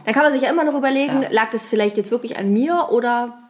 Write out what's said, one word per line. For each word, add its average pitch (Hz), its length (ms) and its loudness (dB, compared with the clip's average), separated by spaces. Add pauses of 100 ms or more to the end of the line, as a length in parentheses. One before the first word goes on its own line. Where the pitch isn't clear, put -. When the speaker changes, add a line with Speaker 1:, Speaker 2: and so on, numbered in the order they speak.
Speaker 1:
dann 220 80 -2
kann 277 100 4
man 294 100 4
sich 254 80 0
ja 254 80 0
immer 320 140 2
noch 294 120 0
überlegen, 269 460 0
Speaker 2:
Ja. 262 80 -2
Speaker 1:
lag 220 220 0
das 220 160 -6
vielleicht 208 300 0
jetzt 202 140 -2
wirklich 233 260 -4
an 196 140 0
mir 302 400 2
oder 240 460 0 (120)